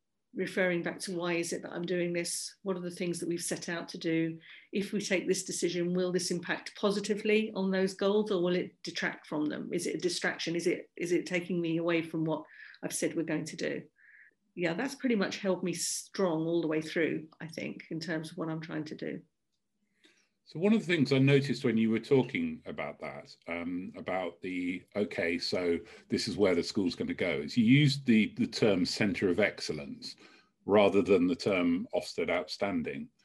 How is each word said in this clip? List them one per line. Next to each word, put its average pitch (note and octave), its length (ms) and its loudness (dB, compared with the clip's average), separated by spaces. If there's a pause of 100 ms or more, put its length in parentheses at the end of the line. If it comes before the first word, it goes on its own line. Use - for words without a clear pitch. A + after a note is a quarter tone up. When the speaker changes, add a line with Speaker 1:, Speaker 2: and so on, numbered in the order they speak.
(340)
Speaker 1:
referring F#3 480 0
back E3+ 180 -6
to, G3+ 120 -6
"Why F3 220 -2
is E3+ 200 -2
it - 80 -8
that - 100 -10
I'm F3 140 -6
doing F3 260 0
this? - 500 -6
What F#3+ 140 -4
are F3+ 40 -8
the F3 100 -8
things F3 300 -4
that E3+ 80 -6
we've E3+ 120 -2
set E3+ 300 -6
out E3+ 200 -6
to F#3 80 -10
do? E3 400 -2 (340)
If G3+ 200 -4
we G#3 80 0
take G3 260 0
this F#3 180 0
decision, F3 500 -2
will F3+ 180 0
this F3 180 0
impact - 460 -4
positively G#3+ 760 0
on F#3+ 160 0
those F#3+ 240 2
goals, G#3 360 2
or F3+ 120 2
will F3+ 120 2
it - 280 -2
detract - 440 -6
from D3+ 200 -2
them? D3 260 -6
Is F3 140 -2
it - 80 -4
a D#3+ 40 -4
distraction? E3+ 580 -2
Is E3+ 100 -2
it, - 300 -2
is F3 160 -4
it E3+ 120 2
taking F3+ 340 -4
me E3 200 0
away E3+ 240 0
from D#3+ 240 -2
what D3+ 180 -2 (380)
I've - 100 -4
said - 240 -2
we're E3 60 0
going D#3+ 240 -2
to D#3+ 100 -12
do?" D3 260 -4 (720)
Yeah, F3 200 -2
that's B3+ 200 -4
pretty A#3+ 220 0
much F#3+ 220 0
held F#3 240 0
me F3+ 100 -2
strong E3 760 -2
all E3+ 140 0
the D#3 80 0
way D#3 140 0
through, D#3 440 -2 (140)
I E3+ 60 -12
think, - 440 -10
in E3 80 -6
terms D#3+ 320 -6
of - 60 -16
what E3 140 -6
I'm D#3+ 100 -6
trying D#3+ 240 -8
to - 100 -12
do. - 280 -8 (1200)
Speaker 2:
So - 140 -12
one G#3 160 4
of A3 60 4
the - 60 -6
things D#3 260 4
I C3+ 60 6
noticed C3+ 460 6
when A2+ 140 4
you A2+ 100 4
were A2 120 2
talking F#2 680 2
about D2+ 340 -8
that, C#2+ 340 -12 (140)
um, F2 480 -6
about F2+ 460 -4
the, F2+ 400 -4 (140)
"Okay, F2+ 420 0
so F2 400 0 (320)
this G2+ 180 0
is F2 80 -4
where F#2 180 6
the E2+ 80 2
school's F2+ 320 0
gonna E2+ 200 -4
go," E2+ 260 -2
is D2 160 -6
you A#2+ 80 6
used C#3 400 8
the, A2 320 6
the A2+ 120 0
term F#2+ 360 4
centre G2 460 2
of E2+ 100 2
excellence - 760 -4 (500)
rather G2 340 6
than F#2+ 260 6
the B2+ 100 2
term F2+ 580 2
Ofsted F2 340 -2
outstanding. E2+ 800 -2 (160)